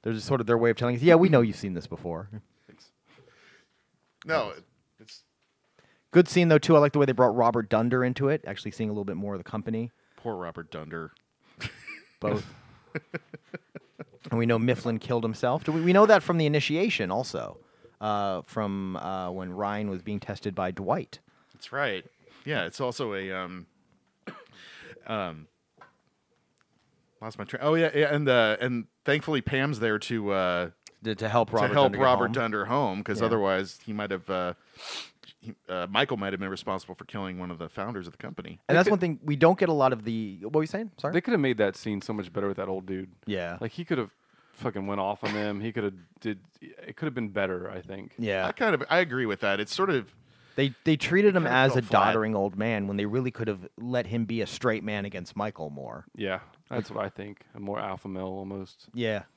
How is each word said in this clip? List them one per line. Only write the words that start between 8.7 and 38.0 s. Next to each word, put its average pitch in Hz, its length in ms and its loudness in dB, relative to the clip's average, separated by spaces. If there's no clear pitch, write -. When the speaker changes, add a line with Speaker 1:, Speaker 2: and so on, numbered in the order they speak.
Speaker 1:
seeing 107 180 -6
a 104 40 -4
little 104 120 -4
bit 98 120 -6
more 101 180 -6
of 92 60 -8
the - 100 -14
company. 113 400 -6
Speaker 2:
Poor 113 200 -8
Robert 85 340 -10
Dunder. 80 400 -10
Speaker 1:
Both. 104 260 -2
Speaker 2:
<laughs> - 100 -8
Speaker 1:
And 117 80 0
we 117 80 2
know 117 120 4
Mifflin 117 400 0
killed 120 240 -2
himself. 120 420 0
Do 156 80 0
we, 160 100 0
we 180 100 4
know 202 140 10
that 208 160 8
from 170 160 0
the 156 80 4
initiation 151 640 0
also, 78 480 -6
uh, 101 420 -2
from, 98 540 -4
uh, 92 340 -6
when 92 220 -8
Ryan 104 380 -4
was 92 100 -6
being 104 180 -8
tested 98 360 -8
by 92 160 -2
Dwight. 95 480 -4
Speaker 2:
That's - 200 -18
right. 120 340 -4
Yeah, 131 180 -2
it's - 160 -8
also 123 320 -4
a, 95 180 -6
um, 92 360 -8
um, 85 400 -6
lost 110 180 -12
my 104 60 -8
train. 127 180 -8
Oh, 151 120 4
yeah, 165 200 4
yeah, 147 200 4
and, 147 140 0
uh, 113 320 6
and 120 260 -2
thankfully 147 380 0
Pam's 139 360 0
there 107 200 2
to, 107 340 -2
uh, 90 380 0
Speaker 1:
To, 110 100 -2
to 107 140 -4
help 113 220 4
Speaker 2:
to 117 60 0
Speaker 1:
Robert 104 180 2
Speaker 2:
help 143 120 8
Speaker 1:
Dunder 104 120 2
get 135 60 4
Speaker 2:
Robert 123 240 6
Speaker 1:
home. 110 40 -2
Speaker 2:
Dunder 110 320 -2
home, 113 400 0
'cause 104 160 -4
Speaker 1:
Yeah. 113 60 2
Speaker 2:
otherwise 98 580 0
he 113 80 -8
might 104 180 -6
have, 92 200 -6
uh, 90 240 -2
he, 113 140 -16
uh, 90 220 -4
Michael 120 260 0
might 98 160 -4
have 92 80 -6
been 95 80 -6
responsible 95 460 -8
for 101 100 -18
killing 95 340 -8
one 90 120 -8
of 82 80 -10
the 82 100 -10
founders 101 380 -8